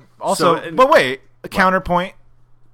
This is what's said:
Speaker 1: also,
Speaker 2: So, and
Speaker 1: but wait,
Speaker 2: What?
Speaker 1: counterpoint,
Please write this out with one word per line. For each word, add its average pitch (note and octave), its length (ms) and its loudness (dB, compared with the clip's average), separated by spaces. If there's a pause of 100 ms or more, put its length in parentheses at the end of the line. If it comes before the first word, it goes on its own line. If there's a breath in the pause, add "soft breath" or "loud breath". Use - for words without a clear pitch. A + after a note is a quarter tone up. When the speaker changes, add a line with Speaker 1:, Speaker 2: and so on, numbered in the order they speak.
(200)
Speaker 1:
also, E3+ 380 0
Speaker 2:
So, - 60 -10
and E3 120 -12
Speaker 1:
but C4 140 4
wait, E3 320 2 (200)
Speaker 2:
What? F3 100 -16
Speaker 1:
counterpoint, F#3 640 -2 (580)